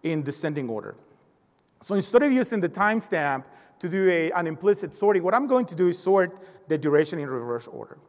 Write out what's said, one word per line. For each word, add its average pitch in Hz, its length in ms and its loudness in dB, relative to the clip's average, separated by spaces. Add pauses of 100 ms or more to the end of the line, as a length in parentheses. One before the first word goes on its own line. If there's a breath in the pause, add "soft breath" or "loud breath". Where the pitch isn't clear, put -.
in 156 180 -2
descending 143 480 -4
order. 107 260 -8 (840)
So 202 140 -4
instead 220 280 4
of 294 80 2
using 247 280 0
the 175 100 0
timestamp 170 760 0 (340 loud breath)
to 180 100 -6
do 190 180 0
a, 165 240 2
an 175 160 -2
implicit 185 460 -2
sorting, 202 300 2
what 185 100 2
I'm 262 140 2
going 254 180 2
to 175 100 -12
do 180 120 2
is 175 100 0
sort 185 420 2 (280 loud breath)
the 156 100 0
duration 151 400 2
in 143 100 -6
reverse 120 400 -6
order. - 300 -16 (120)